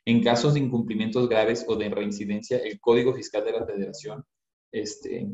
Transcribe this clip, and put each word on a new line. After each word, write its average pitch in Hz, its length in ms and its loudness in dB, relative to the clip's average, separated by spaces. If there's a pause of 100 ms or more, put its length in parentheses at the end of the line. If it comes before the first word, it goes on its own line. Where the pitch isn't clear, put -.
En 117 180 4
casos 120 320 4
de 147 60 2
incumplimientos 117 680 0
graves 113 380 2
o 113 100 0
de 107 120 -2
reincidencia, 104 680 -4
el 110 200 -6
Código 120 360 4
Fiscal - 300 -6
de 113 80 -2
la 113 140 -2
Federación, 107 580 -8 (460)
este, 101 640 -8